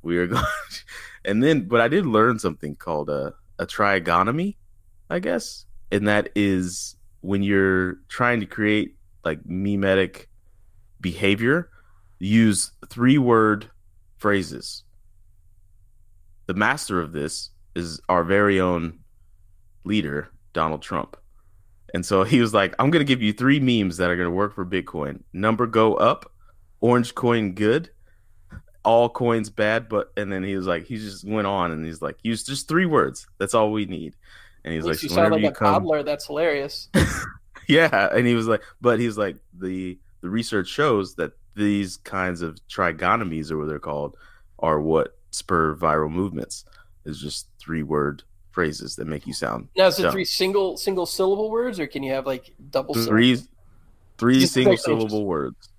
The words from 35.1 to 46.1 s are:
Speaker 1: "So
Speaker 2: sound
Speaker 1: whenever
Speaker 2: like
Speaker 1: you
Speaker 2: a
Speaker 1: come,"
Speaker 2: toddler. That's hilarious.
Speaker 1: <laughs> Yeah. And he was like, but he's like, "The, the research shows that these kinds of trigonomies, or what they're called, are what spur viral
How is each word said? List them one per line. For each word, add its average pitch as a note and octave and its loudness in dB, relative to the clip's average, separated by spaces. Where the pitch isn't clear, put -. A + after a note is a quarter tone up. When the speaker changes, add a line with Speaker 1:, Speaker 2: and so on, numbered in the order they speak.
Speaker 1:
"So F2 -2
Speaker 2:
sound E2+ 4
Speaker 1:
whenever - 2
Speaker 2:
like D#3 2
Speaker 1:
you D3+ 2
Speaker 2:
a - -14
Speaker 1:
come," - 2
Speaker 2:
toddler. D3+ 0
That's D3 -6
hilarious. D3 -4
Speaker 1:
<laughs> F3+ 6
Yeah. C#3 4
And A#2+ 4
he A#2+ 4
was A2+ 0
like, A2 0
but A#2 4
he's A2+ -2
like, G2 -4
"The, F#2 -8
the F2 -8
research G#2+ -2
shows A2+ 0
that D#2+ -4
these G2+ 0
kinds F#2 -6
of D#2+ -8
trigonomies, F2 -2
or D#2 -4
what D2+ -4
they're D2 -6
called, D2 -8
are D#2 2
what D#2+ 0
spur D#2+ 0
viral D#2 0